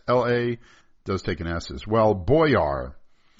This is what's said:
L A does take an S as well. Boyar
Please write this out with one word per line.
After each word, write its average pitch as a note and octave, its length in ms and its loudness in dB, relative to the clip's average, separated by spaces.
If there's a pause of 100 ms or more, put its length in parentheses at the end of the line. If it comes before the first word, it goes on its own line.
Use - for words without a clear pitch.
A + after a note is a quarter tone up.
L B2 200 2
A A#2+ 320 -2 (460)
does G2 180 -4
take F2+ 180 -4
an E2+ 60 -6
S E2 240 -6
as - 160 -12
well. A2 280 4
Boyar F2 800 0 (460)